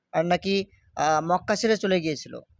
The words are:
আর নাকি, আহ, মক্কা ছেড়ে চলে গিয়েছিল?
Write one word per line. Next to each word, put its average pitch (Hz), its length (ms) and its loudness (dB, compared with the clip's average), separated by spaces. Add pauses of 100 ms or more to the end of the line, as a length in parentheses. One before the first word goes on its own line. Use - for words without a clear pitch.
(120)
আর 165 140 0
নাকি, 190 380 0 (320)
আহ, 156 280 2
মক্কা 180 320 0
ছেড়ে 220 200 2
চলে 190 240 2
গিয়েছিল? 139 400 -6 (200)